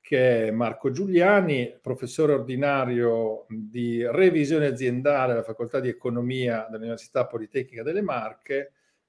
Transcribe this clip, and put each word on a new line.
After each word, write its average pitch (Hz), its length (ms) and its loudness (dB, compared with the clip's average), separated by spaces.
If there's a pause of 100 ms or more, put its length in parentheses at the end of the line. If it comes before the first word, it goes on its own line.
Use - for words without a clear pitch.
che 123 480 2
è - 20 -2
Marco 113 400 -2
Giuliani, 175 880 2
professore 127 520 -2
ordinario 123 1160 0
di 117 600 -4
revisione 156 580 4
aziendale 131 680 2
alla 113 100 0
Facoltà 117 380 -4
di 123 80 -2
Economia 120 840 -4
dell'Università 113 560 -4
Politecnica 117 560 -8
delle 170 200 -4
Marche, 135 720 -6 (360)